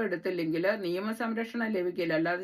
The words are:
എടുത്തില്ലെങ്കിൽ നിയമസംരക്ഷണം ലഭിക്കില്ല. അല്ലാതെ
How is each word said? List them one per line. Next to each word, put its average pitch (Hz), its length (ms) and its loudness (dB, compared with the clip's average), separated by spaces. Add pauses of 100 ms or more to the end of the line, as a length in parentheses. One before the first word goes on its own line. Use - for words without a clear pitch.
എടുത്തില്ലെങ്കിൽ 170 580 0 (200)
നിയമസംരക്ഷണം 220 920 -2
ലഭിക്കില്ല. 175 420 0
അല്ലാതെ 170 260 2